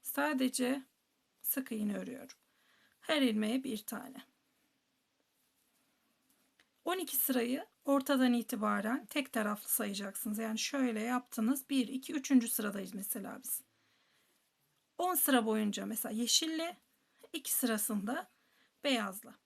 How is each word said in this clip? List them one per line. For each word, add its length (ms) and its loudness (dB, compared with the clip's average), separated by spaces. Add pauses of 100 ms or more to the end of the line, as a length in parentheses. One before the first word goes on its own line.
Sadece 800 0 (600)
sık 300 -4
iğne 260 -2
örüyorum. 380 -10 (640)
Her 220 2
ilmeğe 420 2
bir 140 -4
tane. 460 -12 (2500)
On 140 2
iki 180 -4
sırayı 500 0 (180)
ortadan 480 4
itibaren 760 0
tek 260 -4
taraflı 360 -2
sayacaksınız. 680 -4
Yani 200 -4
şöyle 440 0
yaptınız. 680 0
Bir, 180 2
iki, 240 -6
üçüncü 360 4
sıradayız 460 -4
mesela 480 -6
biz. 200 -6 (1400)
On 160 2
sıra 320 4
boyunca 400 0
mesela 260 -4
yeşille, 680 0 (520)
iki 200 -4
sırasında 800 0 (540)
beyazla. 500 0 (120)